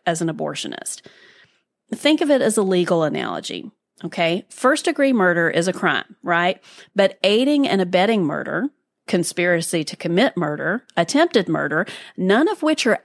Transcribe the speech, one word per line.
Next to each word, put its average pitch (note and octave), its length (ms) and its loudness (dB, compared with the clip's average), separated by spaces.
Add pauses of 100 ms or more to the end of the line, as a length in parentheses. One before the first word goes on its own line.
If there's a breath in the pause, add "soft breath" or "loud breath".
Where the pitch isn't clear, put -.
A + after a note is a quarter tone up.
as E3+ 160 0
an E3 80 0
abortionist? - 720 -8 (920 soft breath)
Think D4 280 2
of D4 100 2
it C4 100 4
as A3 160 0
a G#3+ 60 4
legal F3+ 400 2
analogy. - 640 -6 (340)
Okay. F3 460 -2
First D4 360 0
degree C#4 280 2
murder F3 360 2
is - 180 0
a F3+ 60 0
crime, - 500 -2
right? F3 380 0 (340 loud breath)
But G3 280 2
aiding C4 440 4
and G3 140 2
abetting F#3 420 2
murder, D#3 460 -4 (380)
conspiracy E3+ 760 0
to - 120 -12
commit E3+ 420 0
murder, D3 460 -4 (120)
attempted A3+ 540 2
murder, D3+ 360 -2 (300 loud breath)
none G#3 320 2
of G4+ 160 -4
which D4+ 240 0
are - 180 0